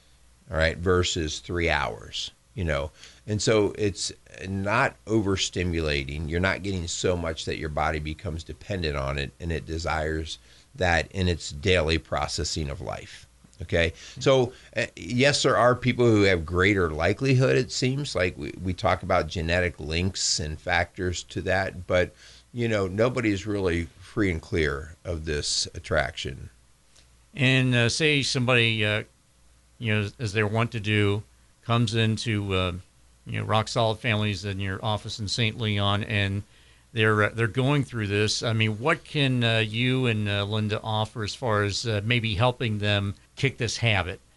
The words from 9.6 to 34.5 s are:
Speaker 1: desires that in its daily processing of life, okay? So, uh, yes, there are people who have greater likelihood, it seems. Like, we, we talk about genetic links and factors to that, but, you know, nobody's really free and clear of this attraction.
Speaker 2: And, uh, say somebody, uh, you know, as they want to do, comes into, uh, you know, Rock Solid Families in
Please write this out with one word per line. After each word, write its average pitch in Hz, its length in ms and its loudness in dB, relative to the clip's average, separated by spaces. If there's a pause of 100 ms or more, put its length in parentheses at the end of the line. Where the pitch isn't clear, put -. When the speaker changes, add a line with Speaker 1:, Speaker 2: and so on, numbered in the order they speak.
Speaker 1:
desires 80 720 -4 (380)
that 82 380 0
in 92 140 0
its 85 260 -2
daily 82 440 2
processing 73 720 -4
of 69 140 -10
life, 50 440 -12 (360)
okay? 85 320 0 (260)
So, 131 320 4 (240)
uh, 117 80 0 (100)
yes, 123 480 2
there 131 140 4
are 123 180 6
people 120 300 2
who 107 200 8
have 92 200 4
greater 90 460 4
likelihood, 127 680 2
it 131 160 0
seems. 135 420 -2
Like, 90 220 0
we, 69 160 -8 (100)
we 90 120 -2
talk 90 280 0
about 87 240 2
genetic 85 540 -2
links 85 580 -2
and 78 220 -6
factors 87 680 -2
to 104 120 -8
that, 92 440 -2
but, 90 260 2 (400)
you 120 160 -2
know, 104 180 0
nobody's 107 600 0
really 90 420 0 (100)
free 101 320 0
and 80 120 -2
clear 73 600 -2
of 85 220 -6
this 73 500 -2
attraction. 71 760 -4 (840)
Speaker 2:
And, 127 400 2
uh, 120 140 4
say 151 320 2
somebody, 117 640 2
uh, 107 200 0 (760)
you 110 160 0
know, 104 240 0
as 107 160 -4
they 110 100 4
want 113 280 0
to 113 80 -6
do, 104 420 2 (420)
comes 117 300 2
into, 110 600 0
uh, 92 180 2 (540)
you 113 120 -6
know, 104 80 -4
Rock 107 220 2
Solid 110 320 0
Families 107 440 0
in 98 160 -4